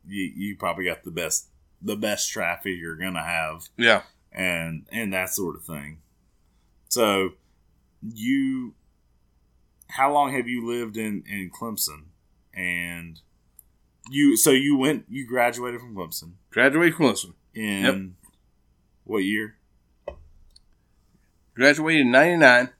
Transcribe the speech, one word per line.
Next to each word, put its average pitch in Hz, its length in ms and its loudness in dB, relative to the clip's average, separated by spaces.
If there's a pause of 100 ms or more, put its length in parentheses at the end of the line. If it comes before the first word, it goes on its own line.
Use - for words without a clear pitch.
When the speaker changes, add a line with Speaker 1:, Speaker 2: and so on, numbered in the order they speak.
Speaker 1:
you, 95 280 -6
you 101 200 -8
probably 92 300 -6
got 85 180 -6
the 87 80 -14
best, 82 360 -6 (340)
the 104 140 -6
best 104 340 -4
traffic 90 480 -6
you're 82 180 -12
gonna 87 300 -8
have. 82 380 -6 (120)
Speaker 2:
Yeah. 113 280 4 (260)
Speaker 1:
And, 82 600 -6
and 110 220 -6
that 92 180 -4
sort 85 240 -6
of - 80 -20
thing. 78 340 -14 (920)
So 101 400 2 (760)
you, 127 720 -4 (1120)
how 139 260 0
long 143 200 2
have 123 140 -4
you 120 200 -6
lived 117 280 -6
in, 107 320 -6
in 95 220 -10
Clemson? 82 540 -10 (500)
And 87 680 -8 (920)
you, 139 260 6
so 147 140 4
you 139 260 4
went, 131 320 -2
you 131 160 -12
graduated 120 540 -2
from 117 160 -18
Clemson. 85 380 -10 (180)
Speaker 2:
Graduated 151 440 4
from 156 120 2
Clemson. 95 260 -2 (220)
Speaker 1:
In 107 280 -2
Speaker 2:
Yep. 131 120 4 (1080)
Speaker 1:
what 107 180 -2
year? 107 320 -4 (2000)
Speaker 2:
Graduated 151 460 4
in 120 100 4
ninety-nine. 135 580 8 (100)